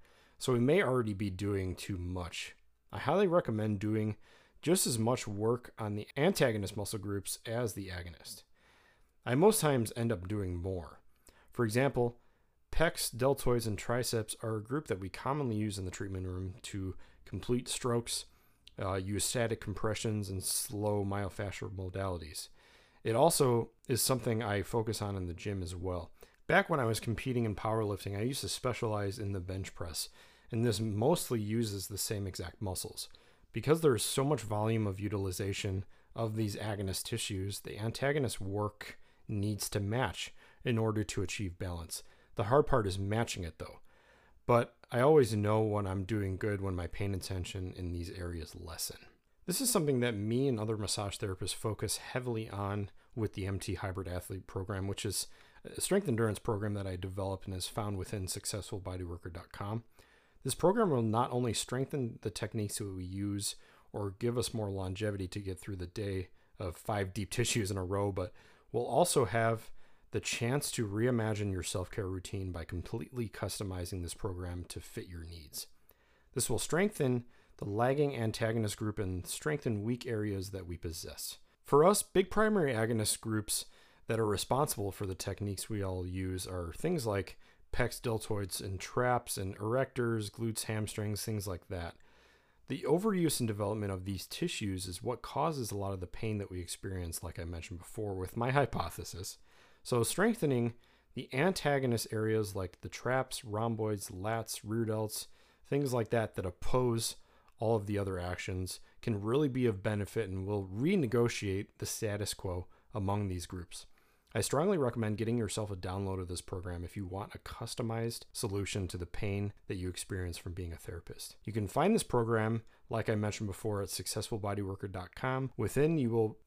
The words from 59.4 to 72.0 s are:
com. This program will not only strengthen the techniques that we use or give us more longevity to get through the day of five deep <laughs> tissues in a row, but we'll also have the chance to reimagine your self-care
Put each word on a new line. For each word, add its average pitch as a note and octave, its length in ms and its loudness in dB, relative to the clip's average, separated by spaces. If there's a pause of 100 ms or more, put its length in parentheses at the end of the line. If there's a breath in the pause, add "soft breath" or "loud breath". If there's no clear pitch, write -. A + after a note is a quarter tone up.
com. G#2+ 320 -4 (600 soft breath)
This C3+ 120 -2
program G3 340 4
will B2 140 4
not A2+ 280 2
only B2 220 0
strengthen B2+ 720 -2
the G#2+ 80 -4
techniques G#2+ 480 -4
that G2 160 -6
we F#2 80 -6
use G2 540 -4 (340 soft breath)
or G2+ 260 -4
give A#2+ 220 0
us - 160 -2
more G#2 160 0
longevity G2 560 -2
to G#2 120 -6
get F#2+ 200 -6
through G2+ 160 -8
the F2+ 100 -6
day F#2+ 440 -4 (300 soft breath)
of F2+ 180 -6
five G2+ 360 -2
deep G2+ 160 -4
<laughs> - 0 -
tissues A2 400 0
in G2+ 80 -2
a F#2 60 -2
row, G2 280 0
but F#2 220 -4 (380 loud breath)
we'll A#2+ 160 0
also C3 380 6
have A2+ 440 2 (420 soft breath)
the A2+ 80 0
chance B2+ 500 0
to A#2 180 0
reimagine G#2+ 640 2
your F2+ 120 -2
self-care G2 420 -4